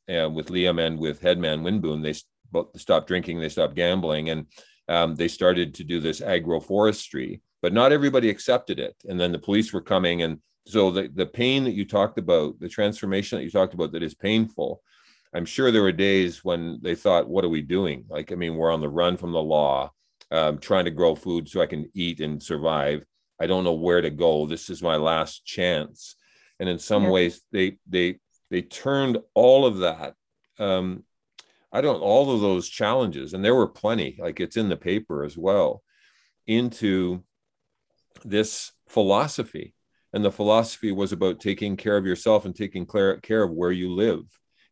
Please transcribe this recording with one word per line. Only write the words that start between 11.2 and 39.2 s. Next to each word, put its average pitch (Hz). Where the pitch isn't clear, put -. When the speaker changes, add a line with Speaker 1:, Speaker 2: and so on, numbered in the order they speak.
Speaker 1:
pain 131
that 120
you 98
talked 104
about, 82
the -
transformation 104
that 71
you 82
talked 95
about 82
that 82
is 78
painful, 107
I'm 87
sure 131
there 110
were 95
days 95
when 85
they 87
thought, 85
"What 92
are 85
we 80
doing? 73
Like, 76
I 90
mean, 85
we're 80
on 80
the 76
run 87
from 85
the 82
law, 73
um, 78
trying 92
to 87
grow 80
food 95
so 92
I 82
can 76
eat 85
and 76
survive. 76
I 85
don't 92
know 85
where 87
to 78
go. 76
This 78
is 82
my 80
last 80
chance." -
And 92
in 87
some 104
Speaker 2:
Yeah. 92
Speaker 1:
ways, 90
they, 98
they, 90
they 90
turned 135
all 135
of 104
that, 80
um, 92
I 123
don't, 127
all 131
of 110
those 95
challenges, 101
and 95
there 117
were 117
plenty, 92
like, 87
it's 85
in 110
the 80
paper 90
as 73
well, 87
into 98
this 107
philosophy. 107